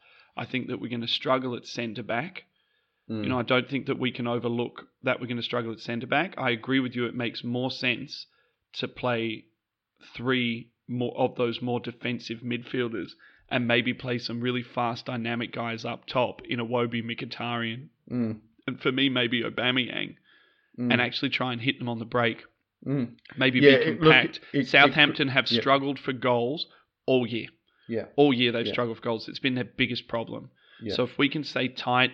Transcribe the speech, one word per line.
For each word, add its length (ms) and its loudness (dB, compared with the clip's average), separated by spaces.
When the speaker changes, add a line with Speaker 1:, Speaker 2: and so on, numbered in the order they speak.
Speaker 1:
I 80 -6
think 220 -4
that 120 -6
we're 120 -8
gonna 160 -4
struggle 480 0
at 120 -12
centre 360 -6
back. 400 -4
Speaker 2:
Mm. 120 -4
Speaker 1:
You 60 -2
know, 100 0
I 40 -2
don't 260 2
think 180 -4
that 120 -2
we 140 0
can 140 -6
overlook 560 -4
that 160 0
we're 80 -8
gonna 160 -6
struggle 300 -4
at 80 -14
centre 260 -6
back. 300 0
I 140 -2
agree 280 0
with 160 -2
you. 120 -2
It 80 -8
makes 280 -4
more 280 -2
sense 560 -4
to 120 -4
play 580 -4
three 540 -2
more 300 -4
of 180 0
those 260 -2
more 200 -2
defensive 580 -8
midfielders 720 -4
and 180 0
maybe 260 2
play 240 -4
some 240 -8
really 220 -2
fast, 420 -4
dynamic 480 -4
guys 320 -4
up 200 -8
top 440 0
in 100 0
Iwobi, 440 0
Mkhitaryan, 840 -6
Speaker 2:
Mm. 280 0
Speaker 1:
and 140 -6
for 100 2
me, 180 2
maybe 340 0
Aubameyang, 720 -2
Speaker 2:
Mm. 140 0
Speaker 1:
and 100 4
actually 280 -2
try 240 -2
and 80 -6
hit 160 0
them 100 -6
on 120 -4
the 60 -6
break. 380 0
Speaker 2:
Mm. 300 -2
Speaker 1:
Maybe 220 4
Speaker 2:
Yeah, 180 10
Speaker 1:
be 60 4
Speaker 2:
it, 180 0
look, 120 10
Speaker 1:
compact. 260 4
Speaker 2:
it, 60 -2
it, 40 4
it 80 -2
Speaker 1:
Southampton 580 6
Speaker 2:
could, 60 -2
Speaker 1:
have 180 2
Speaker 2:
yeah. 100 4
Speaker 1:
struggled 380 2
for 140 -4
goals 520 0
all 220 4
year. 200 -4
Speaker 2:
Yeah. 180 -4
Speaker 1:
All 180 8
year 180 4
they've 140 0
Speaker 2:
Yeah. 80 -2
Speaker 1:
struggled 240 -2
for 60 -18
goals. 260 -2
It's 100 -12
been 160 0
their 80 -2
biggest 440 -2
problem. 420 -6
Speaker 2:
Yeah. 140 -6
Speaker 1:
So 80 0
if 140 -4
we 120 4
can 140 -4
stay 260 -2
tight 440 2